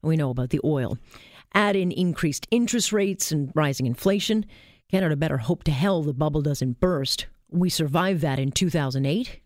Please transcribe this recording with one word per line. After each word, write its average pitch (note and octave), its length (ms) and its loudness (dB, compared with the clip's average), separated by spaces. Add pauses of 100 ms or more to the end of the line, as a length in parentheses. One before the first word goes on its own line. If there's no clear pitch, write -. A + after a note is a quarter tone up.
we D#3+ 160 2
know D3 140 0
about B2 180 -2
the - 160 0
oil. C3 320 0 (560)
Add G3+ 240 4
in F3+ 160 0
increased E3 580 0
interest A#3 400 0
rates G3+ 420 0
and D3 220 -2
rising C#3 300 0
inflation. G3 600 0 (440)
Canada F#3 240 2
better C#3+ 240 -2
hope B2+ 260 -2
to D#3+ 80 2
hell E3+ 300 2
the D3 120 -2
bubble D3+ 260 0
doesn't C#3 400 -2
burst. D#3+ 460 0 (240)
We F3 180 2
survived E3 540 0
that C#3 160 0
in C3+ 120 0
two F3+ 200 0
thousand C3+ 340 0
eight. F3+ 420 -2